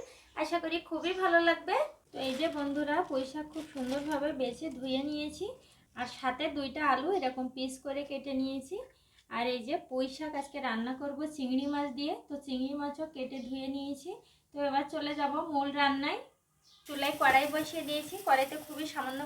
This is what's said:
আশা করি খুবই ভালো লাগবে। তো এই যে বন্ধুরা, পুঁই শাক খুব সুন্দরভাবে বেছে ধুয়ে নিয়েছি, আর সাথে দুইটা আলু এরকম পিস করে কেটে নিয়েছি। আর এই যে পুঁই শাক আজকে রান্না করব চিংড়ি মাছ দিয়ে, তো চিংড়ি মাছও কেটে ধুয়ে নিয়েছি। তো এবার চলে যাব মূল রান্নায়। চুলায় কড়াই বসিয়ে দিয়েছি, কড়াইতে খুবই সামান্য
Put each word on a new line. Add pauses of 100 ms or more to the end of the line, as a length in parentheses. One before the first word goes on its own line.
(420)
আশা
করি (120)
খুবই
ভালো (100)
লাগবে। (360)
তো (100)
এই
যে (100)
বন্ধুরা, (140)
পুঁই
শাক
খুব
সুন্দরভাবে (120)
বেছে (100)
ধুয়ে
নিয়েছি, (500)
আর (120)
সাথে (140)
দুইটা (120)
আলু
এরকম (100)
পিস (120)
করে
কেটে
নিয়েছি। (540)
আর (100)
এই
যে (140)
পুঁই (100)
শাক
আজকে (100)
রান্না
করব (180)
চিংড়ি
মাছ (100)
দিয়ে, (140)
তো (120)
চিংড়ি
মাছও (100)
কেটে (100)
ধুয়ে
নিয়েছি। (420)
তো
এবার
চলে
যাব (200)
মূল (100)
রান্নায়। (680)
চুলায়
কড়াই
বসিয়ে
দিয়েছি, (120)
কড়াইতে (100)
খুবই
সামান্য